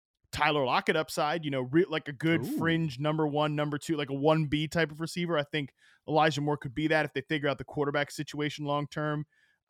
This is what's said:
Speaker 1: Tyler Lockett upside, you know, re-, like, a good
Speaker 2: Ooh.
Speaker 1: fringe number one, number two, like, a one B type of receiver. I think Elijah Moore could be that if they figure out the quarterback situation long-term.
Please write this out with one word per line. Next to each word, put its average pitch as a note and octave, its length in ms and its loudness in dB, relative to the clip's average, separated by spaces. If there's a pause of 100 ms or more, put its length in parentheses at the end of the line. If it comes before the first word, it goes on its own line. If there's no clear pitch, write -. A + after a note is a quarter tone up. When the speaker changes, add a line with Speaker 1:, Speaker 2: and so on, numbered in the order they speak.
(320)
Speaker 1:
Tyler D3 340 2
Lockett E3+ 300 2
upside, D#3 480 -2
you D3+ 60 -4
know, C3+ 120 -2
re-, C#3 280 4
like, D#3 180 -4
a D3 60 -6
good E3 320 2
Speaker 2:
Ooh. D4 140 -4
Speaker 1:
fringe E3 400 0
number D#3 260 2
one, D3 300 0
number D3 240 -2
two, D#3+ 180 -2
like, D3 140 -6
a - 20 -2
one D#3 320 4
B D3+ 220 0
type D#3+ 240 0
of D3+ 100 -12
receiver. E3+ 340 -2
I C#3+ 100 2
think D3 280 -4 (340)
Elijah D3+ 340 4
Moore D3 160 0
could - 180 -10
be D3+ 140 0
that D#3 160 4
if C#3+ 100 -8
they C3+ 60 -2
figure D3 280 -2
out C3 80 -2
the C3+ 60 -12
quarterback C#3+ 480 -2
situation D3 540 -6
long-term. D3 600 -4 (440)